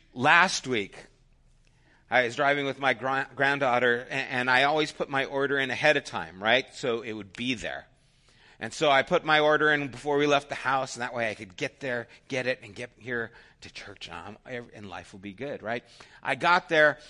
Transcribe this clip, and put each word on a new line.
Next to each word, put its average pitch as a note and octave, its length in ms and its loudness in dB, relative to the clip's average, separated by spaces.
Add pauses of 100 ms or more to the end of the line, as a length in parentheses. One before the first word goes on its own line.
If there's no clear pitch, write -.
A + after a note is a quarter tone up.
(160)
Last E3+ 500 4
week, G#2 300 -4 (1120)
I B2 140 4
was A#2+ 120 -4
driving C#3+ 300 2
with C3 140 -6
my C3 160 2
gra-, C3+ 400 -4
granddaughter, B2+ 720 2
a-, - 40 -8
and B2+ 360 -4
I B2+ 140 6
always D3+ 280 2
put - 160 -6
my C3+ 180 -2
order C#3 340 -2
in C3 100 -2
ahead C#3+ 280 2
of C3 60 -2
time, F2+ 380 -10
right? A#2+ 320 2
So A#2 280 -4
it A2 120 -10
would G2+ 200 -12
be B2 200 -4
there. D#2+ 320 -8 (760)
And A2+ 120 -8
so D3+ 180 2
I C3+ 120 6
put C3 200 0
my D3+ 160 4
order D3+ 320 4
in C#3+ 160 0
before C#3+ 300 -4
we D3 100 4
left C#3+ 220 2
the - 60 -6
house, C3 400 -2
and A#2+ 60 -10
that B2 120 -6
way A#2 160 -2
I G#2 40 -6
could F#2+ 220 -14
get - 240 -8
there, A#2+ 300 -6 (180)
get B2+ 180 -4
it, B2+ 160 -2
and G#2 140 -20
get B2 220 -12
here A#2 340 -6 (300)
to F#2 100 -18
church, - 380 -16
and F2 360 -14
I'm, B2 280 -12
and G#2 160 -16
life F2+ 240 -14
will G2+ 60 -18
be G2+ 120 -12
good, G2+ 320 -10
right? A#2 180 -6 (400)
I C3+ 140 -2
got E3+ 320 2
there, D3+ 300 6 (120)